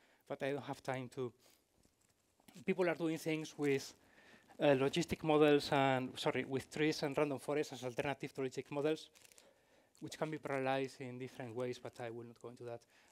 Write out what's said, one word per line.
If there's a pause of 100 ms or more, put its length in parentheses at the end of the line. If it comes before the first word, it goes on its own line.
(280)
but
I
don't
have
time
to. (1300)
People
are
doing
things
with, (640)
uh,
logistic
models
and,
sorry,
with
trees
and
random
forests
as
alternative
to
logistic
models, (920)
which
can
be
parallelized
in
different
ways,
but
I
will
not
go
into
that. (300)